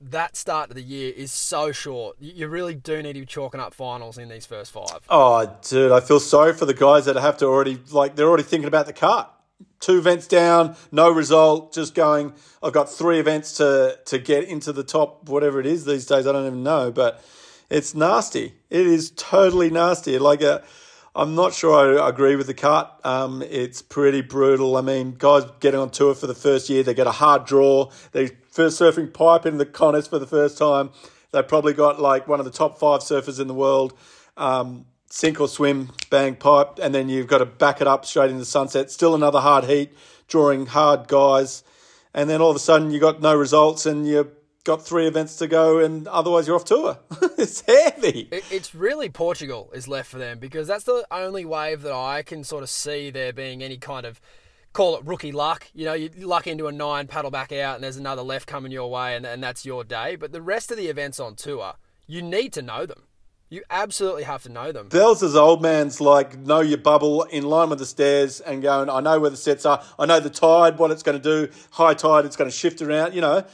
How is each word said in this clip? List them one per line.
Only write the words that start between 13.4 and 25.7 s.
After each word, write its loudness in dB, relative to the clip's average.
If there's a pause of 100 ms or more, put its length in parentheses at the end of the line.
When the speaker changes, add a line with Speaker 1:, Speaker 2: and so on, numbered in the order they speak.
Speaker 2:
to, 0
to -4
get 0
into -10
the -8
top," -4
whatever -2
it -4
is -4
these -4
days, 0
I 0
don't -4
even -8
know, -2
but -2 (440)
it's -4
nasty. -2 (160)
It 0
is 0
totally 2
nasty. -2
Like, 2
uh, 0 (540)
I'm -4
not 0
sure 4
I 0
agree 2
with -6
the -8
cut. -2
Um, -6
it's -8
pretty 0
brutal. 0
I 0
mean, -4
guys 4 (160)
getting 2